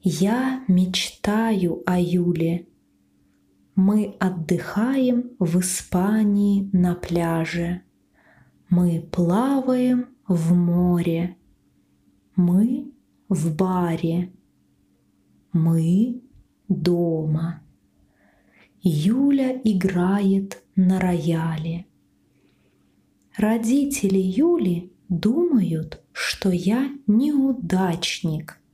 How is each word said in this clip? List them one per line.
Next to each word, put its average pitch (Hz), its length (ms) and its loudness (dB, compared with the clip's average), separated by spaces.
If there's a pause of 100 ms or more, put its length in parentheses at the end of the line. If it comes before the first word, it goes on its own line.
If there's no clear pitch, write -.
Я 226 640 0
мечтаю 185 1160 0
о 180 140 0
Юле. 175 680 0 (1080)
Мы 196 440 0
отдыхаем 233 1160 -2
в 175 220 0
Испании 202 1120 0
на 175 220 2
пляже. 170 880 -4 (840)
Мы 175 440 0
плаваем 254 960 0 (200)
в 165 280 2
море. 175 840 0 (1000)
Мы 208 560 2 (380)
в 160 260 -2
баре. 175 760 -2 (1200)
Мы 165 680 2 (440)
дома. 165 920 0 (1200)
Юля 254 840 0
играет 196 1000 0 (120)
на 185 240 4
рояле. 165 840 -2 (1500)
Родители 226 800 0
Юли 190 720 0 (180)
думают, 185 920 0 (100)
что - 380 -4
я 214 400 0 (160)
неудачник. 190 1500 -2 (140)